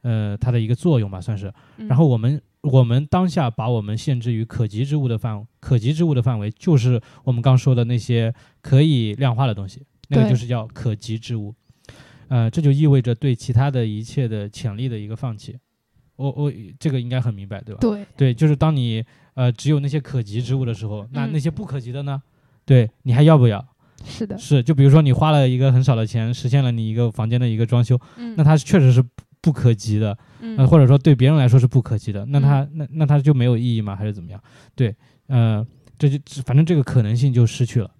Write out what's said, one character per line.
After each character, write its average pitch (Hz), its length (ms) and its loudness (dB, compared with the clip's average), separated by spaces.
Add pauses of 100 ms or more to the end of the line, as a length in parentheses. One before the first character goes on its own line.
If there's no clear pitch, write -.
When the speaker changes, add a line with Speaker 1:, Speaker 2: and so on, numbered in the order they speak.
Speaker 1:
呃， 110 380 -4
它 127 120 -2
的 120 80 0
一 110 80 -2
个 120 80 0
作 151 240 0
用 101 120 -4
吧， 95 100 -10
算 107 160 -6
是。 98 160 -10 (240)
Speaker 2:
嗯。 220 120 -14
Speaker 1:
然 123 80 2
后 160 120 4
我 123 80 2
们， 123 240 -2 (220)
我 131 200 4
们 123 240 0
当 185 220 0
下 143 220 -2
把 113 180 -6
我 117 140 -2
们 104 140 -6
限 127 220 -4
制 120 140 -4
于 113 140 -4
可 113 200 -4
及 104 180 -6
之 143 120 -4
物 139 100 -2
的 117 120 -2
范-， 107 280 -8 (140)
可 127 180 0
及 113 140 -2
之 156 120 -2
物 156 100 0
的 123 80 0
范 120 160 -2
围， 104 120 -6
就 170 240 -2
是 123 240 2 (240)
我 - 80 -4
们 120 120 -2
刚 131 140 4
说 127 180 2
的 120 100 0
那 120 140 -2
些 117 340 -2 (300)
可 135 180 2
以 123 360 0
量 123 200 -2
化 131 100 0
的 113 80 -2
东 98 140 -12
西， 131 160 -20 (240)
那 135 140 2
个 107 80 2
就 127 40 2
是 120 120 -4
叫 117 220 -6
可 110 280 -6
及 110 220 -8
之 117 180 -8
物。 104 180 -10 (320)
Speaker 2:
对。 - 80 -20 (340)
Speaker 1:
呃， 113 220 2
这 160 120 -4
就 143 100 4
意 147 140 2
味 139 160 4
着 120 120 -2
对 131 200 -4
其 - 180 -8
他 135 180 2
的 127 160 -2
一 107 160 -8
切 123 240 -6
的 104 220 -8
潜 107 280 -10
力 127 120 -6
的 113 100 -8
一 104 80 -12
个 107 80 -10
放 113 220 -10
弃。 - 200 -18 (600)
我， 135 180 -6
我， 147 160 -4 (300)
这 160 100 -2
个 131 80 -2
应 120 120 -6
该 127 100 -2
很 120 120 -2
明 98 140 -10
白， 98 140 -12
对 110 140 -16
吧？ - 80 -18
Speaker 2:
对。 208 240 -4 (100)
Speaker 1:
对， 127 180 2
就 156 140 2
是 151 80 2
当 160 180 2
你， 117 300 -2 (300)
呃， 123 180 0
只 123 180 -6
有 151 80 2
那 143 80 -4
些 143 140 -4
可 131 200 -6
及 107 220 -6
之 120 140 -4
物 131 80 -2
的 117 100 -4
时 104 120 -12
候， 104 260 -10
那 139 140 -6
Speaker 2:
嗯。 135 60 -6
Speaker 1:
那 156 60 -2
些 131 120 -4
不 110 140 -10
可 139 140 -10
及 120 140 -12
的 139 100 -10
呢？ 139 180 -8 (440)
对， 123 260 6 (120)
你 127 100 -2
还 127 100 4
要 156 160 8
不 123 80 6
要？ 104 180 -2 (400)
Speaker 2:
是 - 220 -10
的。 196 120 -12
Speaker 1:
是， 143 220 0
就 127 140 0
比 135 80 2
如 139 80 8
说 151 120 8
你 139 100 4
花 151 180 2
了 143 180 4
一 127 80 0
个 135 140 2
很 127 140 4
少 131 100 4
的 113 100 -2
钱， 113 300 -4
实 127 140 -6
现 135 160 2
了 123 80 0
你 113 160 -4
一 107 60 -4
个 120 180 0
房 110 180 -4
间 120 100 0
的 123 80 0
一 110 80 -2
个 113 80 0
装 120 200 2
修， 123 120 0 (200)
Speaker 2:
嗯。 233 200 -12
Speaker 1:
那 165 60 2
它 151 140 6
确 160 240 2
实 131 100 6
是 123 100 4
不， 123 80 0 (320)
不 160 120 0
可 120 200 2
及 107 280 -2
的， 104 180 -2 (220)
Speaker 2:
嗯。 226 160 -10
Speaker 1:
呃， 135 100 4
或 160 140 8
者 131 60 8
说 139 120 6
对 151 160 4
别 127 140 2
人 156 80 4
来 131 100 4
说 123 140 6
是 123 60 2
不 123 140 2
可 110 160 -6
及 101 140 -8
的， 101 160 -8
那 143 140 0
它， 139 220 2
Speaker 2:
嗯。 143 100 -8
Speaker 1:
那， 151 180 -8
那 156 160 -2
它 143 140 4
就 147 120 4
没 127 120 2
有 123 120 2
意 117 200 0
义 110 40 -2
吗？ 101 140 -6
还 98 100 -8
是 107 80 -4
怎 101 120 -12
么 85 80 -16
样？ 101 100 -16 (320)
对， 113 180 -2 (360)
呃， 113 360 0 (320)
这 151 120 2
就， 139 100 -2 (260)
反 127 120 0
正 156 100 6
这 175 80 0
个 147 80 2
可 120 200 0
能 107 120 0
性 127 180 0
就 120 140 4
失 - 180 -2
去 120 160 -2
了。 95 200 -8